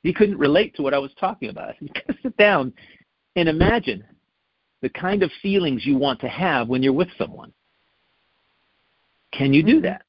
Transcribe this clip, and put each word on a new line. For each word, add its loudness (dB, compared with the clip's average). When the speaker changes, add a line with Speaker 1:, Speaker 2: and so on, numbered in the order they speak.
Speaker 1:
He 0
couldn't 2
relate 2
to -8
what 0
I 2
was -8
talking -4
about. -12
I -14
said, -18
"You -14
gotta -10
sit -8
down 2
and 2
imagine 0
the -4
kind -2
of 0
feelings 0
you 2
want -2
to -6
have -2
when 0
you're 2
with 0
someone. -10
Can 0
you 6
do 6
Speaker 2:
Mm-hmm. 2
Speaker 1:
that? -6